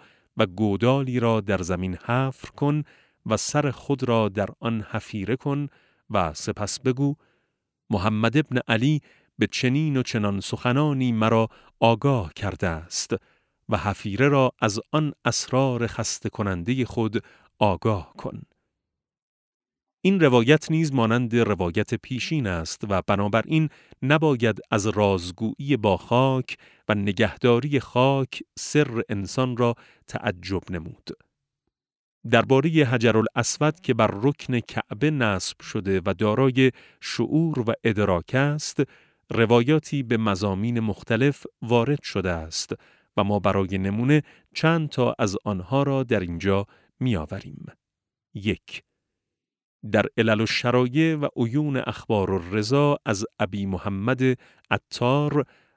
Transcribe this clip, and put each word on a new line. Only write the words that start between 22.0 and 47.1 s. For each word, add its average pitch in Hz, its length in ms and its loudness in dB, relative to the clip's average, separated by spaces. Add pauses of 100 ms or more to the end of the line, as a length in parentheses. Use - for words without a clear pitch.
است 85 420 -6
و 95 120 0
بنابراین 110 680 0 (320)
نباید 131 580 0 (120)
از 110 160 0
رازگویی 104 880 0
با 104 200 2
خاک 131 600 0 (320)
و 107 60 2
نگهداری 117 840 2
خاک 135 640 0 (120)
سر 120 540 0
انسان 113 480 -2
را 120 180 2 (320)
تعجب 92 640 -4
نمود. 85 380 -10 (1200)
دربارهٔ 135 560 4
حجرالاسود 117 960 2
که - 140 0
بر 110 200 2
رکن 110 460 -2
کعبه 113 520 -4
نصب 110 500 -2
شده 95 440 -2
و 98 80 0
دارای 123 580 2 (300)
شعور 156 580 0
و 110 140 0 (100)
ادراک 98 520 0
است، 143 480 -2 (460)
روایاتی 131 760 2
به 117 140 0
مضامین 104 640 0
مختلف 113 640 -2 (160)
وارد 120 420 2
شده 92 280 -2
است 82 420 -6 (440)
و 104 60 4
ما 101 160 0
برای 95 380 0
نمونه 113 440 2 (340)
چند 160 340 0
تا 120 300 0
از 104 260 0
آنها 104 380 -2
را 135 200 0
در 117 160 0
اینجا 92 460 -2 (340)
می‌آوریم. 98 680 -4 (680)